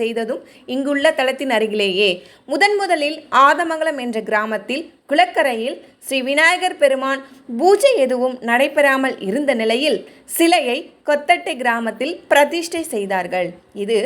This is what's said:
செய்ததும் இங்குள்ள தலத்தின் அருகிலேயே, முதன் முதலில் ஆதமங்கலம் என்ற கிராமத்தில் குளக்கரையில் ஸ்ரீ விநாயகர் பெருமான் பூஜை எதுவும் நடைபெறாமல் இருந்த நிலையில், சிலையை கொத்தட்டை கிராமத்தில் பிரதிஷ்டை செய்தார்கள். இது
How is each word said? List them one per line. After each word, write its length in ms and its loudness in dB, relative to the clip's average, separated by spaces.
செய்ததும் 420 -4
இங்குள்ள 440 0
தலத்தின் 380 -2
அருகிலேயே, 540 0
முதன் 280 2
முதலில் 380 -2
ஆதமங்கலம் 580 0
என்ற 240 -4
கிராமத்தில் 560 -2
குளக்கரையில் 680 0
ஸ்ரீ 220 -2
விநாயகர் 540 0
பெருமான் 400 0
பூஜை 380 4
எதுவும் 340 -2
நடைபெறாமல் 800 2
இருந்த 260 0
நிலையில், 460 0
சிலையை 400 2
கொத்தட்டை 500 0
கிராமத்தில் 600 -2
பிரதிஷ்டை 500 2
செய்தார்கள். 560 -2
இது 220 0